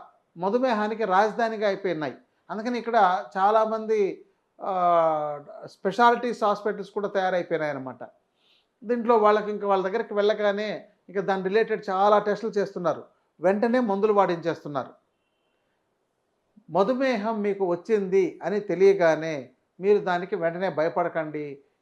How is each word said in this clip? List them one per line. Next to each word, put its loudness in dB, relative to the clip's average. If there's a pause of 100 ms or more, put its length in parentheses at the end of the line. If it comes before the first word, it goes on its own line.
(380)
మధుమేహానికి -2
రాజధానిగా 0
అయిపోయినాయి. -2 (360)
అందుకని -6
ఇక్కడ 2 (120)
చాలామంది, 0 (360)
ఆ, 2 (260)
స్పెషాలిటీస్ 0
హాస్పిటల్స్ -2
కూడా -6
తయారైపోయినాయి -2
అన్నమాట. -10 (840)
దీంట్లో 2
వాళ్ళకి 4
ఇంకా -6
వాళ్ళ 2
దగ్గరికి -4
వెళ్ళగానే -2 (240)
ఇంకా -4
దాని -2
రిలేటెడ్ 0
చాలా 4
టెస్టులు -2
చేస్తున్నారు, -4 (360)
వెంటనే 2
మందులు 0
వాడించేస్తున్నారు. -2 (1800)
మధుమేహం 0
మీకు -2
వచ్చింది 0
అని -2
తెలియగానే 2 (300)
మీరు 4
దానికి -4
వెంటనే -2
భయపడకండి. -4 (220)